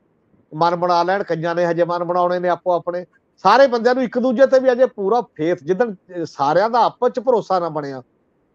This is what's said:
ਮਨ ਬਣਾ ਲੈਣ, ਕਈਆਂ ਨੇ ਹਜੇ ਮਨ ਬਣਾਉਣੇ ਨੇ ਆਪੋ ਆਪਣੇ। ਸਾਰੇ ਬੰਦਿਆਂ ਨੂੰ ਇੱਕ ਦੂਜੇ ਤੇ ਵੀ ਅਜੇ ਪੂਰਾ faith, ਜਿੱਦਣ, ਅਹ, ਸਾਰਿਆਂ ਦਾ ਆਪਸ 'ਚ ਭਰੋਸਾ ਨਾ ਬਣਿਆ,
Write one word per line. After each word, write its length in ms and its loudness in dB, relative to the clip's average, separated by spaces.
ਮਨ 200 0
ਬਣਾ 280 0
ਲੈਣ, 200 -2
ਕਈਆਂ 320 -4
ਨੇ 100 0
ਹਜੇ 180 0
ਮਨ 200 -4
ਬਣਾਉਣੇ 360 -2
ਨੇ 100 -2
ਆਪੋ 220 -2
ਆਪਣੇ। 340 -4
ਸਾਰੇ 300 6
ਬੰਦਿਆਂ 280 0
ਨੂੰ 80 -2
ਇੱਕ 160 -4
ਦੂਜੇ 260 2
ਤੇ 140 4
ਵੀ 120 2
ਅਜੇ 140 2
ਪੂਰਾ 360 -2
faith, 420 -4
ਜਿੱਦਣ, 300 -2
ਅਹ, 320 -10
ਸਾਰਿਆਂ 440 0
ਦਾ 100 0
ਆਪਸ 320 0
'ਚ 80 -8
ਭਰੋਸਾ 400 0
ਨਾ 100 -4
ਬਣਿਆ, 340 -8